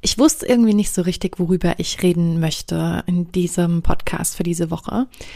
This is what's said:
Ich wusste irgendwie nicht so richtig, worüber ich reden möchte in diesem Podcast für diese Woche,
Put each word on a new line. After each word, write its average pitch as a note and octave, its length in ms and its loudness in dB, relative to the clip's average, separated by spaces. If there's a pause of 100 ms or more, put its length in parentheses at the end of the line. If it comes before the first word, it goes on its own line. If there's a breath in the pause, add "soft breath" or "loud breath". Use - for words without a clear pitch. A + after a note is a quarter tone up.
Ich - 140 0
wusste D4+ 280 4
irgendwie A#3 280 4
nicht G#3 160 2
so F#3 120 -2
richtig, F3+ 360 -4
worüber F3 400 2
ich - 240 -4
reden E3+ 380 2
möchte E3 680 -2
in F3 240 -2
diesem E3+ 520 0
Podcast - 540 0
für - 60 -4
diese E3+ 260 -2
Woche, F#3+ 380 -4 (300 loud breath)